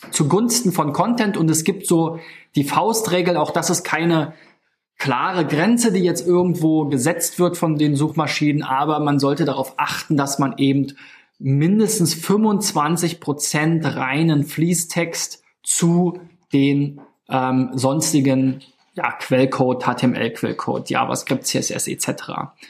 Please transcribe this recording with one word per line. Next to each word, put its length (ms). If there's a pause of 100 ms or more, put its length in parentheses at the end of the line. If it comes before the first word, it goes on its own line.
(120)
zugunsten 600
von 220
Content. 440
Und 120
es 140
gibt 240
so 320 (360)
die 80
Faustregel, 720
auch 140
das 220
ist 120
keine 500 (640)
klare 460
Grenze, 460
die 100
jetzt 260
irgendwo 580
gesetzt 540
wird 180
von 200
den 180
Suchmaschinen, 640
aber 380
man 180
sollte 280
darauf 320
achten, 400
dass 200
man 200
eben 360 (460)
mindestens 760
fünfundzwanzig 1040
Prozent 680
reinen 580
Fließtext 1000 (200)
zu 560 (340)
den, 460 (300)
ähm, 440
sonstigen, 880 (340)
ja, 160
Quellcode, 760
H 100
T 120
M 80
L-Quellcode, 760
JavaScript, 560
C 140
S 100
S 180
et 140
cetera 540 (140)